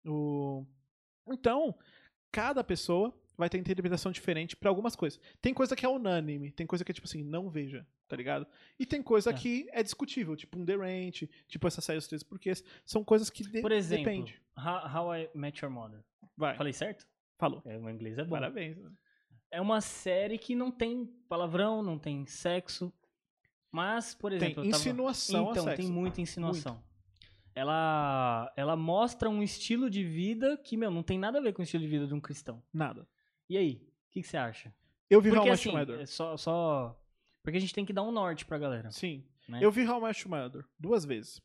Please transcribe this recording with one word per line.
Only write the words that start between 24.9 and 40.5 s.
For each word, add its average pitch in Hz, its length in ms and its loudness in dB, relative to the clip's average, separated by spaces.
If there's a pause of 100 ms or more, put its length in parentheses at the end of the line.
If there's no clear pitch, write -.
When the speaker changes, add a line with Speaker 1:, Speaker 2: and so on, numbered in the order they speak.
Speaker 1:
a - 40 -2
Speaker 2:
Então, 190 120 2
Speaker 1:
sexo. 156 120 0
Speaker 2:
tem 180 160 -2
muita 180 280 -2
insinuação. 170 540 -4
Speaker 1:
Muito. 117 100 -16 (680)
Speaker 2:
Ela, 139 1000 2
ela 147 200 2
mostra 214 540 2
um 208 120 2
estilo 233 460 0
de 196 140 0
vida 220 540 2
que, 254 200 -6
meu, 220 140 0
não 170 140 0
tem 185 140 0
nada 220 200 0
a - 20 4
ver 226 120 2
com 180 100 -4
o - 20 0
estilo 165 200 0
de 156 40 -2
vida 147 180 2
de 143 80 -2
um 147 60 0
cristão. 123 420 -10 (100)
Speaker 1:
Nada. 139 340 -4 (420)
Speaker 2:
E 185 80 -2
aí? 160 180 4 (340)
O - 20 -20
que 185 120 -6
que - 60 -12
você - 80 -4
acha? 117 380 -4 (340)
Speaker 1:
Eu 208 120 12
vi 214 100 6
Speaker 2:
Porque, 220 100 8
Speaker 1:
How 202 60 8
I 202 40 8
Met 190 100 6
Speaker 2:
assim, - 100 -2
Speaker 1:
Your 160 80 0
Mother. 131 220 -2
Speaker 2:
é 139 60 -6
só, 165 300 -6
só, 151 640 0 (420)
porque 160 160 -2
a - 20 2
gente 190 140 -2
tem 202 100 -2
que 202 80 -6
dar 196 100 0
um 220 80 0
norte 185 340 0
pra 156 140 -4
galera, 117 320 -2
Speaker 1:
Sim. 147 340 -6 (240)
Speaker 2:
né? 117 140 -8
Speaker 1:
Eu 214 80 10
vi 233 180 2
How 240 120 0
I - 20 -2
Met 220 240 -2
Your 190 40 -10
Mother 139 340 -4 (140)